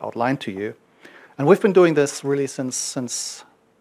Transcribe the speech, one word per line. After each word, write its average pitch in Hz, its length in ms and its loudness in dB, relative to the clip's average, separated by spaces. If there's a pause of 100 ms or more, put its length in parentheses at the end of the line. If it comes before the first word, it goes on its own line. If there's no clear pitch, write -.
outlined 120 400 -4
to 107 100 -8
you. 104 220 -8 (640)
And 139 80 -2
we've 175 140 6
been 208 120 4
doing 175 220 6
this 143 280 0
really 139 240 -2
since, 131 300 -8
since - 680 -8 (360)